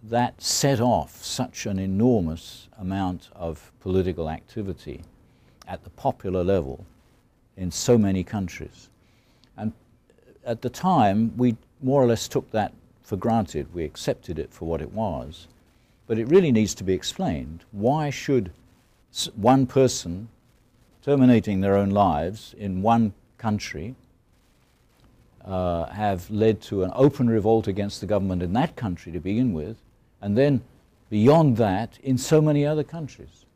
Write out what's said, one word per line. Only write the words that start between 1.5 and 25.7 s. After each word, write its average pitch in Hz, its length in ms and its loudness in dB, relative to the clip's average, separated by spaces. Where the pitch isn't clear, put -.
an 98 140 -4
enormous 95 880 0
amount 95 560 -6
of 82 460 -10
political 90 500 -2
activity 87 720 -12
at - 160 -14
the - 80 -20
popular 92 540 -4
level 87 420 -2
in 90 160 -6
so 120 260 4
many 95 240 2
countries. - 680 -10
And 110 160 -8
at 117 180 -6
the 120 80 -2
time, 113 680 2
we 120 200 2
more 135 180 2
or 127 60 6
less 117 220 0
took - 240 -4
that 107 200 -2
for - 140 -6
granted. 90 580 -2
We 85 80 -6
accepted - 560 -6
it - 140 -8
for - 140 -12
what 82 140 -4
it 76 120 -12
was. 80 560 -8
But 113 140 -2
it 113 80 -4
really 165 240 6
needs 110 240 4
to 95 80 -12
be 95 80 0
explained. 82 800 -4
Why 139 380 0
should 120 420 -2
s-, - 220 -8
one 127 320 4
person 113 600 0
terminating 123 600 4
their 98 140 4
own 101 140 2
lives 95 680 0
in 95 240 -6
one 113 300 2
country, 107 580 -8
uh, 90 420 -2